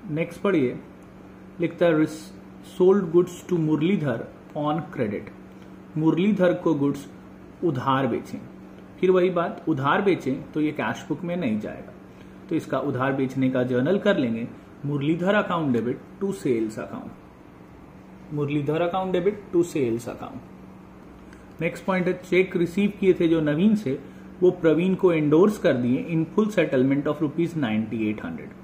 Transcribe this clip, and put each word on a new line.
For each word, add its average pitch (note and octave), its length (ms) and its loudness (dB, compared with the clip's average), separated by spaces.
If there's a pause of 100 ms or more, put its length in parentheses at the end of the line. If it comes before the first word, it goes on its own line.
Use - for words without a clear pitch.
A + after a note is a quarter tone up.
(100)
Next D#3+ 300 -4
पढ़िए, D#3 380 0 (800)
लिखता E3+ 260 0
है D#3+ 120 4
रिस-, - 340 -2 (460)
sold F#3 340 6
goods F3 380 2
to F3+ 80 2
मुरलीधर D#3 680 0 (340)
on D3+ 220 -2 (120)
credit। G#2 380 -4 (680)
मुरलीधर F3 560 4
को E3 200 0
goods C#3+ 340 -2 (560)
उधार C3+ 420 0
बेचें। - 320 -4 (640)
फिर F#3 100 4
वही F#3 200 4
बात, E3+ 380 -4
उधार D3+ 340 2
बेचें D#3+ 500 0
तो D#3 80 -2
ये D3+ 120 0
cash A#2+ 360 -4
book D3+ 140 -6
में F3 140 -4
नहीं A2+ 240 -2
जाएगा, - 320 -12 (560)
तो E3 60 -2
इसका C#3 240 -2
उधार C3+ 340 -2
बेचने C3 380 0
का B2+ 120 0
journal B2+ 360 2
कर G3+ 200 2
लेंगे, A#2 300 -2 (380)
मुरलीधर E3 560 0
account D#3+ 340 0
debit - 480 -4
to G3 180 -4
sales A2+ 320 0
account, - 360 -12 (1200)
मुरलीधर D3 580 0
account F#3 260 -2
debit F#3+ 400 -2
to E3+ 160 4
sales A#2+ 320 -2
account। - 340 -12 (1200)
Next E3+ 240 -4
point F#3 220 0
है F3+ 60 0
cheque F#3 440 0
receive F#3 440 0
किए F#3 140 4
थे E3+ 140 2
जो E3 120 2
नवीन D#3+ 360 2
से, C3 220 -4 (440)
वो F3+ 80 8
प्रवीण F3 440 2
को F3+ 180 4
endorse D#3+ 460 4
कर D3+ 160 2
दिए B2 360 0
in D#3+ 140 2 (100)
full G#3 200 2
settlement C#3 480 2
of D3+ 140 -2
rupees D#3+ 340 -2
ninety A2 520 -2
eight G#2+ 180 -2
hundred। D#2 300 -10 (140)